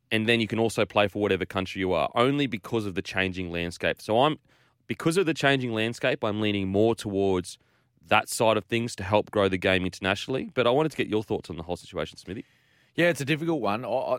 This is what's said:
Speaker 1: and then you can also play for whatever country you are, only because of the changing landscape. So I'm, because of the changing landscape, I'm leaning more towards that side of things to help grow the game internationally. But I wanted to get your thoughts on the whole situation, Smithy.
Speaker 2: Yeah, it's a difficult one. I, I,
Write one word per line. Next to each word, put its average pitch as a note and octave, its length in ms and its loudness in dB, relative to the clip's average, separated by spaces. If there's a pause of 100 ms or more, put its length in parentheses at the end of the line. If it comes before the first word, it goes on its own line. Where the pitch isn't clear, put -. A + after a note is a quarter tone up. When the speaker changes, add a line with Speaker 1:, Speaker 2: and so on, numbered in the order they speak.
(100)
Speaker 1:
and A2 180 0
then A#2 120 4
you A2 60 0
can G#2+ 120 -2
also A2+ 260 2
play G#2 240 2
for G#2 140 -4
whatever F#2+ 240 0
country F#2+ 320 -4
you F#2 160 0
are, D2+ 200 0
only C#3 320 2
because A2+ 380 -4
of G2 100 -6
the F#2 80 -6
changing F#2 480 -4
landscape. F2 520 -4
So A2 180 2
I'm, D3 180 2 (480)
because D#3+ 300 -2
of F#3+ 80 2
the D#3 100 0
changing C3+ 380 2
landscape, A#2 520 -2
I'm G#2+ 160 0
leaning G2+ 280 0
more G#2+ 260 4
towards G2 600 -2 (520)
that A2 200 4
side A2 280 2
of G#2 80 -4
things A#2 320 -4
to G2+ 80 -8
help G#2 260 2
grow G2 180 4
the F#2 80 -2
game F#2 300 2
internationally. C3 640 -4
But A#2+ 140 2
I A#2+ 40 4
wanted D3+ 200 2
to - 60 -18
get - 100 -2
your G#2+ 160 -2
thoughts - 260 -6
on E2 80 -10
the E2 60 -10
whole F2 140 -6
situation, - 420 -8
Smithy. G2 260 -12 (500)
Speaker 2:
Yeah, E3+ 140 4
it's E3+ 120 0
a C#3+ 40 -4
difficult D#3+ 360 -2
one. G#2+ 240 -2
I, G#2+ 40 -8
I, B2+ 300 -2